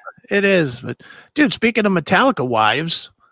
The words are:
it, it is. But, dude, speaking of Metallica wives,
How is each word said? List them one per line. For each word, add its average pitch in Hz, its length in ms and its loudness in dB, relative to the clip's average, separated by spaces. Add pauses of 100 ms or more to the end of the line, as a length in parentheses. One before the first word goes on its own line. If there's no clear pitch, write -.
(300)
it, 196 80 0
it 196 80 0
is. 170 360 0
But, - 200 -12 (340)
dude, 285 180 2
speaking 226 320 0
of 202 60 2
Metallica 185 560 0
wives, 120 640 0 (200)